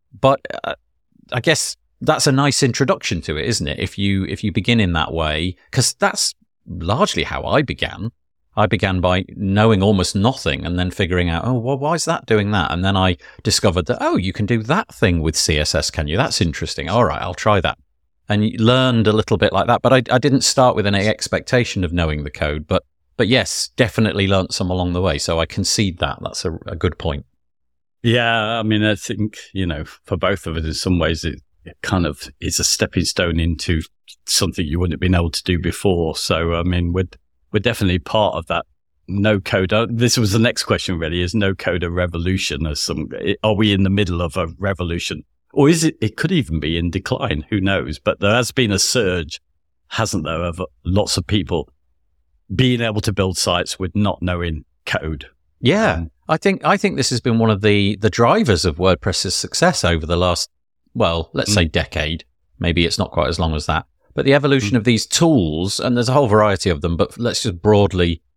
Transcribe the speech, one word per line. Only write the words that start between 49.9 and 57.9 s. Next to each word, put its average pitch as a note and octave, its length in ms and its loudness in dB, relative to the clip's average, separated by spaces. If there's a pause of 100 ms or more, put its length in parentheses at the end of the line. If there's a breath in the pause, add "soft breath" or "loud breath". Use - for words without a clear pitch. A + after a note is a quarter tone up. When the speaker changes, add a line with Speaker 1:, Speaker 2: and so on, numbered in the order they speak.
Speaker 2:
there, D#2+ 200 -6
of F2 160 -6 (240)
lots F#2+ 320 0
of - 100 -4
people F2 440 -2 (840)
being B2 280 2
able G#2+ 180 -2
to G#2 120 -2
build F#2+ 260 -2
sites F2+ 400 -2
with F#2 180 -4
not G#2 240 0
knowing F2 440 -4 (200)
code. D#2 420 -6 (340)
Speaker 1:
Yeah. F3 340 2
Speaker 2:
Um, E2 160 -6 (180)
Speaker 1:
I D#3 80 0
think, G3 280 0
I E3+ 120 4
think F#3+ 200 0
this C3 140 0
has A#2+ 100 -2
been A2+ 180 2
one A2+ 120 4
of G2+ 120 0
the, G#2 340 4